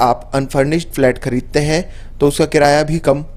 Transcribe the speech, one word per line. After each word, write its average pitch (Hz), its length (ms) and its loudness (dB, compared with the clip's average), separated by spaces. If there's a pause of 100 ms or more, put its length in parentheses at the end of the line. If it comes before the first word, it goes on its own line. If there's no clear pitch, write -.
आप 123 340 0
unfurnished 139 560 0
फ्लैट 127 280 2
खरीदते 127 440 -2
हैं 156 220 0 (340)
तो 147 100 4
उसका 151 180 0
किराया 147 380 4
भी 160 160 -2
कम 147 240 0 (120)